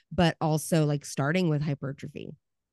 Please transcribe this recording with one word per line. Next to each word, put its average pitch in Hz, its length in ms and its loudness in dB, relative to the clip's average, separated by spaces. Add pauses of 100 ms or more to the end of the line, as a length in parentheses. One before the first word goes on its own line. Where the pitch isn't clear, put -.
(100)
but 165 300 2
also, 156 460 2
like, 147 180 0
starting 165 460 0
with 147 100 2
hypertrophy 143 720 -6 (420)